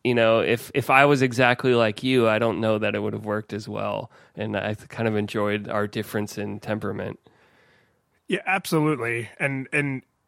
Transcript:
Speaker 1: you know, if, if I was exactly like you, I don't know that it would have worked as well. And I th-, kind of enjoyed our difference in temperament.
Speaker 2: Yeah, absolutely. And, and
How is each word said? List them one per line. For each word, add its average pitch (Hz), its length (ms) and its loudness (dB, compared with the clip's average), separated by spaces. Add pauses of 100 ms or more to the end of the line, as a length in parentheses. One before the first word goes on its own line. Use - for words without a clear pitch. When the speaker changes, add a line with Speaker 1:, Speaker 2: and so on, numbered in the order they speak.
Speaker 1:
you 123 120 2
know, 113 240 6
if, 98 340 0
if - 160 -2
I 135 160 8
was 143 160 6
exactly 123 540 4
like 110 280 2
you, 127 240 4
I 110 120 4
don't 110 200 0
know 110 200 0
that 107 160 -2
it 104 40 -2
would 107 140 -4
have 104 120 -8
worked 107 280 -4
as 107 160 -8
well. 104 400 -6 (260)
And 107 220 -4
I 104 160 -2
th-, - 160 -12
kind 117 180 -2
of 107 80 0
enjoyed 104 540 -2
our 104 180 -2
difference 104 520 -6
in 101 200 -8
temperament. 104 600 -8 (1080)
Speaker 2:
Yeah, 190 180 -2
absolutely. 151 840 -2 (100)
And, 135 340 -4
and 143 300 -2 (240)